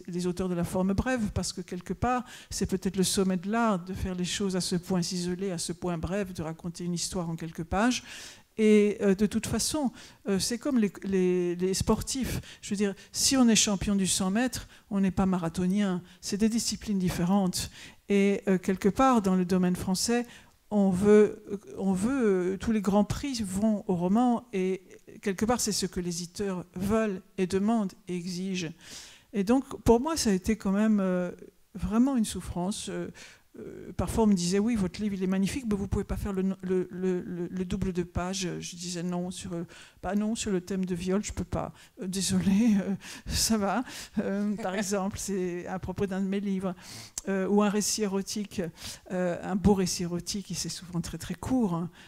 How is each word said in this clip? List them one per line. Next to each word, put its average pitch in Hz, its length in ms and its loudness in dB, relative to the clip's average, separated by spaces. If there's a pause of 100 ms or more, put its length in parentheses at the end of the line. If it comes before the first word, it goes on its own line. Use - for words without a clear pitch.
les 175 200 -4
auteurs 180 200 -2
de 180 80 0
la 170 80 0
forme 185 300 0
brève, 214 400 0
parce 185 180 -2
que - 80 -10
quelque 180 320 -8
part, 240 320 0 (260)
c'est - 180 -2
peut-être 190 280 -2
le 190 80 4
sommet 190 320 2
de 185 160 -4
l'art 220 320 2
de 185 100 -8
faire 185 220 -4
les 180 80 -2
choses 190 320 -2
à 180 60 2
ce 180 160 0
point, 180 240 0
s'isoler 180 500 -2
à 170 60 -4
ce - 160 -6
point 175 240 -4
bref, 185 360 -4
de 180 80 -8
raconter 165 440 -8
une 175 80 -2
histoire 170 360 -4
en 165 60 -4
quelques 165 300 -8
pages. 233 360 0 (600)
Et, 208 400 6
euh, 196 140 4
de 208 100 2
toute 208 220 -2
façon, 254 440 0 (360)
euh, 196 100 0
c'est 226 200 -2
comme 269 220 2
les, 208 120 4 (120)
les, 180 520 2
les 185 180 0
sportifs. - 680 0 (200)
Je - 100 -10
veux 208 40 0
dire, 196 180 0 (200)
si - 240 2
on 254 100 8
est 220 80 8
champion 202 400 2
du 196 120 2
cent 185 240 0
mètres, 240 360 -2 (220)
on 196 100 0
n'est 190 120 2
pas 196 140 2
marathonien. 180 760 0 (180)
C'est - 160 -4
des 214 140 4
disciplines 214 500 -2
différentes. 185 720 2 (380)
Et, 202 400 4
euh, 185 80 4
quelque 190 320 2
part, 254 320 4
dans 190 140 2
le 185 100 4
domaine 180 320 2
français, 233 500 0 (440)
on 202 180 4
veut, 208 600 6
euh, 202 80 -6 (200)
on 190 160 0
veut, 233 320 2 (280)
euh, 196 40 -4
tous 233 160 -2
les 214 80 2
grands 202 240 4
prix 254 400 -4
vont 202 420 0
au 185 80 2
roman 214 560 2
et 185 300 -2 (400)
quelque 202 240 -2
part, 233 160 2
c'est 220 100 -2
ce 190 140 -2
que 180 160 -6
les 175 200 -6
éditeurs 180 440 -6 (100)
veulent 202 460 0 (160)
et 190 100 0
demandent 202 460 0 (160)
et 180 80 -4
exigent. 180 560 -6 (580)
Et 202 140 0
donc, 247 380 2
pour 233 180 8
moi, 320 160 -2
ça 226 140 2
a - 20 6
été 202 240 0
quand 190 160 0
même, 208 260 4
euh, 180 320 0 (440)
vraiment 226 420 2
une 220 80 2
souffrance. 185 640 -6
Euh, 175 180 -6 (500)
euh, - 400 -14
parfois, 220 280 2
on - 20 8
me 202 80 8
disait : « 175 240 2
Oui, 233 160 2
votre 190 260 -2
livre, 208 140 -2
il 190 80 -2
est 190 40 0
magnifique, 190 400 0
mais 208 80 2
vous 196 120 -4
pouvez 196 180 0
pas 190 120 -4
faire 208 160 -4
le, 190 280 -2
le, 185 300 0
le, 180 300 -2
le, 175 260 -6
le 185 180 -4
double 190 260 -2
de 180 120 -2
page. » 180 440 -4 (120)
Je 165 160 -10
disais : 175 260 -8
Non, 180 300 -4
sur, 185 220 -10
euh, 170 100 -6 (400)
bah 185 120 -4
non, 214 200 0
sur 220 160 -4
le 185 100 2
thème 185 240 -4
de 180 80 -4
viol, 185 320 0
je - 80 -8
peux - 100 -6
pas. 160 300 -4 (280)
Euh, 180 60 -6
désolée, 190 720 4
euh, 185 160 0 (300)
ça - 320 2
va. 202 260 0 (360)
Euh, 202 360 -2
par 190 200 -6
<laughs> 214 60 -2
exemple, 196 380 -2
c'est 180 460 -4
à 185 140 -6
propos 190 260 -4
d'un 190 160 -2
de 196 60 0
mes 190 120 -2
livres. 190 360 -2 (520)
Euh, 190 200 0
ou 202 160 6
un 208 60 4
récit 208 340 0
érotique, 196 580 -4 (500)
euh, 180 320 0
un 180 120 -2
beau 202 180 6
récit 185 300 0
érotique, 175 480 -6
et - 40 -6
c'est 165 140 -6
souvent 170 320 -6
très, - 160 -8
très - 180 -8
court, 240 380 0
hein. 165 160 -2 (180)